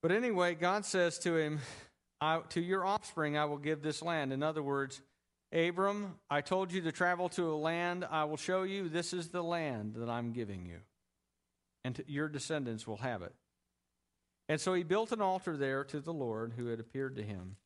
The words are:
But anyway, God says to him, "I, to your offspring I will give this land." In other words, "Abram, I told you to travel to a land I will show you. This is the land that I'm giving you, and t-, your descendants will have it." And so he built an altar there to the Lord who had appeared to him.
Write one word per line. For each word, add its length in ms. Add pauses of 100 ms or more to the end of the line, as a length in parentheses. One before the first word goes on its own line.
But 100
anyway, 440
God 280
says 360
to 180
him, 240 (580)
"I, 200 (100)
to 100
your 240
offspring 540
I 80
will 120
give 240
this 200
land." 320
In 100
other 180
words, 400 (520)
"Abram, 680 (100)
I 120
told 320
you 80
to 100
travel 380
to 200
a 60
land 480
I 220
will 100
show 280
you. 260
This 240
is 160
the 140
land 520
that 140
I'm 240
giving 320
you, 160 (1040)
and 100
t-, 120
your 200
descendants 580
will 120
have 240
it." 120 (1160)
And 100
so 140
he 100
built 300
an 80
altar 340
there 300
to 160
the 100
Lord 460
who 80
had 160
appeared 340
to 80
him. 320 (100)